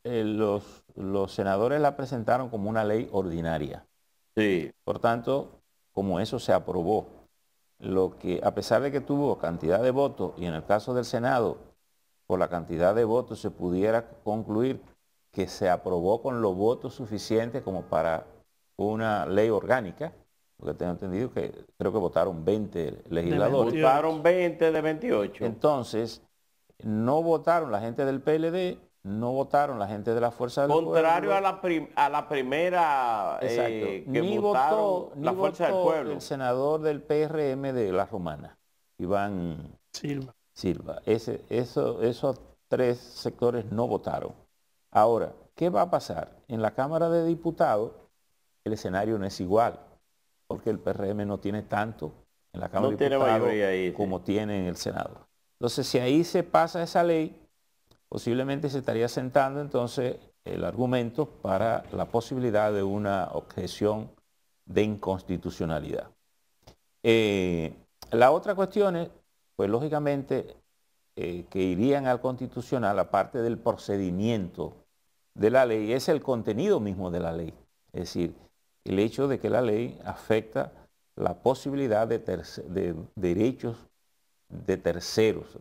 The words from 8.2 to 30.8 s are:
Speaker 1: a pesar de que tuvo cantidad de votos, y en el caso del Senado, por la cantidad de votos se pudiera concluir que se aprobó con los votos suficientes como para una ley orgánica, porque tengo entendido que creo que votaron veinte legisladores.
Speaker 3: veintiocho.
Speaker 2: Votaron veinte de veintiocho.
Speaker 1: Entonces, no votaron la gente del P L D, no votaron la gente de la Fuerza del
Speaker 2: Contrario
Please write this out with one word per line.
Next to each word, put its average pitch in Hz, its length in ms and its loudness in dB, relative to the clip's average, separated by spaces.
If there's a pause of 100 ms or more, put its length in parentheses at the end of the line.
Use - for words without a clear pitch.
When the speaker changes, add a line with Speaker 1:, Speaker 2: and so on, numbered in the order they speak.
Speaker 1:
a 98 120 2
pesar 107 280 0
de 139 100 -2
que 139 80 -2
tuvo 143 360 0
cantidad 85 460 0
de 127 80 2
votos, 127 460 0
y 87 100 -6
en 82 80 -4
el 78 100 -8
caso 107 300 0
del 123 100 0
Senado, 120 540 0 (680)
por 92 120 0
la 87 100 2
cantidad 85 460 2
de 117 100 4
votos 113 360 0
se 104 100 -4
pudiera 101 580 0 (140)
concluir 110 580 -2 (520)
que 92 160 -4
se 95 200 -2
aprobó 90 540 2
con 127 180 -2
los 101 140 2
votos 113 400 -2
suficientes 113 680 -4
como 92 200 -6
para 80 420 0 (520)
una 107 500 0
ley 104 240 4
orgánica, 110 600 0 (440)
porque - 180 -6
tengo 87 180 -4
entendido 95 400 -4
que - 200 -4 (240)
creo 95 160 0
que 110 60 2
votaron 85 460 0
veinte 90 640 -2
legisladores. 101 640 2
Speaker 3:
veintiocho. 156 140 4
Speaker 2:
Votaron 151 360 4
veinte 165 500 4
de 160 80 2
veintiocho. 156 640 0
Speaker 1:
Entonces, 117 800 0 (600)
no 113 400 2
votaron 165 480 2
la 101 100 0
gente 120 240 -2
del 135 160 0
P 156 160 2
L 160 140 0
D, 180 280 -4 (260)
no 110 280 -4
votaron 139 460 0
la 101 80 -2
gente 104 280 -2
de 117 60 0
la 117 100 2
Fuerza 123 320 -2
del 143 80 4
Speaker 2:
Contrario 165 580 4